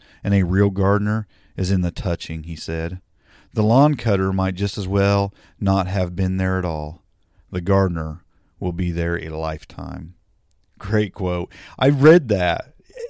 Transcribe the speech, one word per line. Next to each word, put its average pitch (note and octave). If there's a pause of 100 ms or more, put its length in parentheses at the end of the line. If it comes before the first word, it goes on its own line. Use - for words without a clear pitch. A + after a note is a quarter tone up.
(220)
and G2+
a G2
real F#2+
gardener G2+ (280)
is F#2
in F#2+
the F2+
touching," E2
he D#2+
said. E2+ (540)
"The A2
lawn C3
cutter G2
might F#2+
just G2
as G2
well G2+ (280)
not F#2+
have F#2
been F#2
there F#2
at F2+
all. D#2 (500)
The E2+
gardener E2+ (360)
will F2+
be F2
there E2+
a D#2+
lifetime." D#2+ (640)
Great G#2+
quote. F2+ (240)
I C3+
read D3
that, F2+ (360)